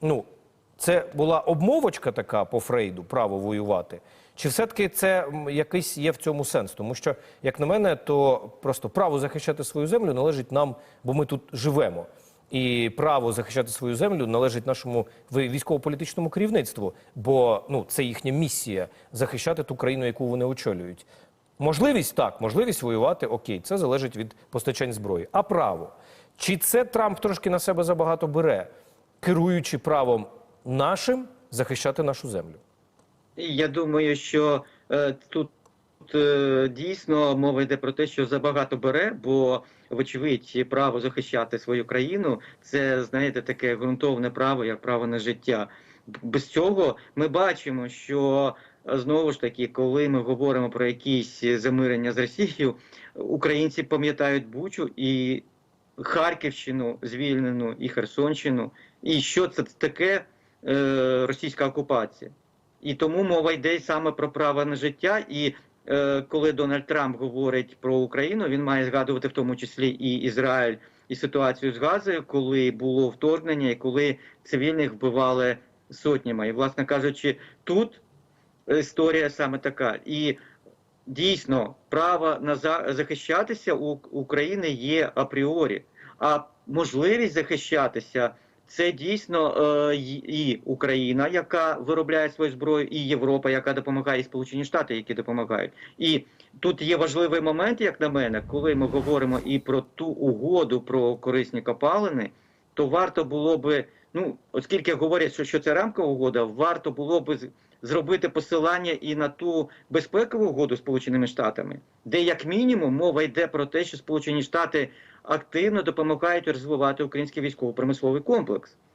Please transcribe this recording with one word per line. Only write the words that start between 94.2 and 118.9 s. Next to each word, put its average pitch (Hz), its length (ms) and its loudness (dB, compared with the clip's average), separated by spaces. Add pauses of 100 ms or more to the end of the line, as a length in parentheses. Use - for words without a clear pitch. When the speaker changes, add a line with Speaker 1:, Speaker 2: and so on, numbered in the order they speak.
Speaker 2:
і - 20 -2
Сполучені 135 420 -6
Штати, 143 300 -2
які 113 180 -6
допомагають. 113 580 -4 (260)
І 160 260 0 (360)
тут 180 220 0
є 160 160 2
важливий 160 440 2
момент, 170 400 0
як 202 180 0
на 151 100 2
мене, 120 380 0
коли 147 280 2
ми 135 120 2
говоримо 131 580 2
і 139 140 0
про 135 220 0 (140)
ту 160 100 -6
угоду 131 760 2
про 123 340 2
корисні 123 460 -2
копалини, 147 680 0 (440)
то 147 140 2
варто 170 380 2
було 147 320 0
би, 139 280 0 (280)
ну, 170 220 -2 (160)
оскільки 170 420 0
говорять, 156 400 2
що, 151 100 -4
що 151 160 0
це 151 140 0
рамкова 190 340 0
угода, 127 360 2
варто 143 480 0
було 147 280 0
би 151 180 -4
з-, 123 120 -12 (320)
зробити 170 480 0
посилання 170 640 0
і 151 240 -4
на 147 140 0
ту 160 400 -2 (200)
безпекову 214 560 2
угоду 143 300 0
з 120 40 -6
Сполученими 127 480 0
Штатами, 107 520 -4 (260)
де, 175 160 2
як 170 240 0
мінімум, 190 480 2
мова 156 300 2
йде 156 240 0
про 143 180 -2
те, 160 180 0
що 170 140 -8
Сполучені 147 460 -2
Штати 139 460 0 (340)
активно 180 580 0
допомагають 165 640 0
розвивати 139 560 0
український 143 400 -4
військово-промисловий 135 800 0
комплекс. 156 540 0 (200)